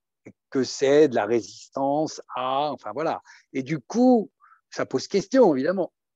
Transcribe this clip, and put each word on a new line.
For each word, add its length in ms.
que 140
c'est 460
de 80
la 100
résistance 960
à, 340
enfin 240
voilà. 260
Et 100
du 180
coup, 500
ça 160
pose 220
question, 460
évidemment. 380